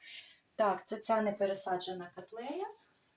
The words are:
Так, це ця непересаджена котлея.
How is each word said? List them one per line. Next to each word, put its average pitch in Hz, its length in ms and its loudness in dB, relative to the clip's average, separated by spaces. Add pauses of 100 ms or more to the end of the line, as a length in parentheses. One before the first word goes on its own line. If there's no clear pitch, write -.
(560)
Так, 196 320 2
це 214 100 -4
ця 220 240 2
непересаджена 190 960 0
котлея. 254 500 -6 (520)